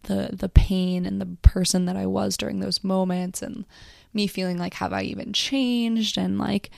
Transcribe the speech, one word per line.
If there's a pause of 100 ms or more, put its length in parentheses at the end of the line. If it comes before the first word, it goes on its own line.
the,
the
pain
and
the
person
that
I
was
during
those
moments,
and (480)
me
feeling
like,
"Have
I
even
changed?"
And,
like,